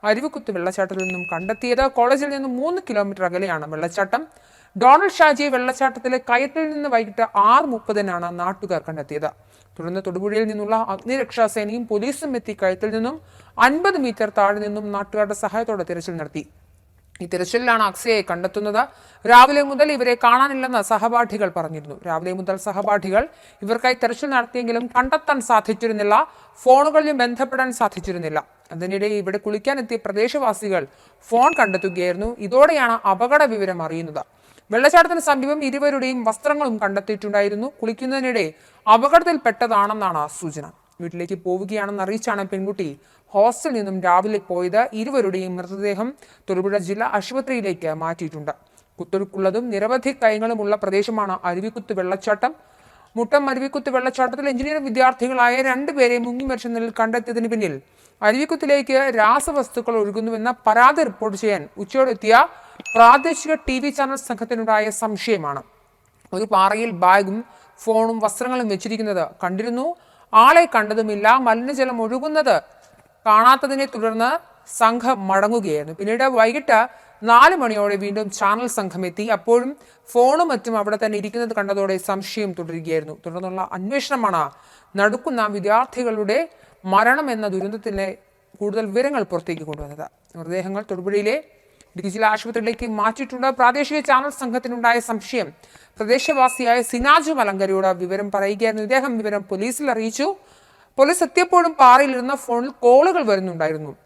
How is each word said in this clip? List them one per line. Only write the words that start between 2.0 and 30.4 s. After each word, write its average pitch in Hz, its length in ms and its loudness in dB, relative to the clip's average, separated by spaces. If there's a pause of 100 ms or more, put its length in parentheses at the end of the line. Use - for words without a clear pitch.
നിന്നും 269 280 -6
മൂന്ന് 339 320 -2
കിലോമീറ്റർ 196 360 -2
അകലെയാണ് 170 460 -4
വെള്ളച്ചാട്ടം. 190 560 -4 (500)
ഡൊണാൾഡ് 285 340 6
ഷാജിയെ 294 380 2
വെള്ളച്ചാട്ടത്തിലെ 254 680 -2
കയത്തിൽ 277 520 -2
നിന്ന് 294 200 -6
വൈകിട്ട് 226 320 -2
ആറ് 220 440 2
മുപ്പതിനാണ് 196 720 -4
നാട്ടുകാർ 185 500 -4
കണ്ടെത്തിയത്. 151 400 -6 (500)
തുടർന്ന് 175 280 -8
തൊടുപുഴയിൽ 202 360 -2
നിന്നുള്ള 214 320 -4
അഗ്നിരക്ഷാസേനയും 226 1120 -4
പോലീസും 254 480 -4
എത്തി 220 280 -8
കയത്തിൽ 185 260 -2
നിന്നും 226 320 -6 (380)
അൻപത് 330 380 2
മീറ്റർ 233 400 -4
താഴെ 202 220 2
നിന്നും 208 320 -8
നാട്ടുകാരുടെ 202 420 -4
സഹായത്തോടെ 208 500 -6
തിരച്ചിൽ 170 320 -8
നടത്തി. 151 320 -10 (720)
ഈ 180 40 -10
തിരച്ചിലിലാണ് 220 580 0
അക്സയെ 208 380 0
കണ്ടെത്തുന്നത്. 208 680 -4 (420)
രാവിലെ 262 320 10
മുതൽ 285 300 2
ഇവരെ 247 320 0
കാണാനില്ലെന്ന് 254 580 2
സഹപാഠികൾ 226 720 0
പറഞ്ഞിരുന്നു. 156 520 -8
രാവിലെ 170 260 -4
മുതൽ 185 220 -6
സഹപാഠികൾ 202 720 -2 (340)
ഇവർക്കായി 233 320 0
തിരച്ചിൽ 240 360 -4
നടത്തിയെങ്കിലും 240 680 -2
കണ്ടെത്താൻ 277 440 0
സാധിച്ചിരുന്നില്ല, 220 840 2 (360)
ഫോണുകളിലും 294 540 4
ബന്ധപ്പെടാൻ 254 540 -2
സാധിച്ചിരുന്നില്ല. 175 720 -4 (280)
അതിനിടെ 185 340 -4
ഇവിടെ 208 320 -2
കുളിക്കാനെത്തിയ 220 680 -4
പ്രദേശവാസികൾ 208 840 -2 (420)